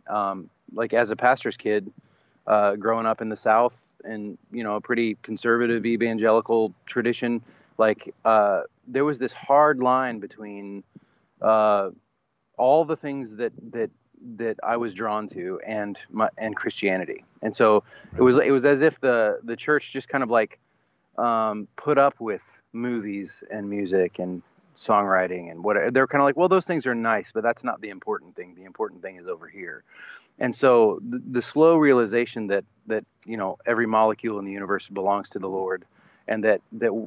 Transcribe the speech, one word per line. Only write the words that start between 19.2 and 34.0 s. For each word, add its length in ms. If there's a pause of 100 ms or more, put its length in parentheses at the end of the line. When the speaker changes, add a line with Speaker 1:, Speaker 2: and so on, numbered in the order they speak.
Speaker 1:
the 140
church 380
just 160
kind 120
of, 80
like, 280 (600)
um, 580
put 220
up 220
with 420 (100)
movies 800
and 180
music 500
and 240 (320)
songwriting 760
and 120
whatever. 280
They're 160
kinda 180
like, 120
"Well, 120
those 160
things 220
are 80
nice, 380
but 100
that's 200
not 200
the 80
important 460
thing. 180
The 100
important 380
thing 140
is 100
over 200
here." 360 (560)
And 160
so 520
the, 120
the 240
slow 340
realization 680
that, 180 (220)
that, 180 (220)
you 100
know, 300
every 200
molecule 520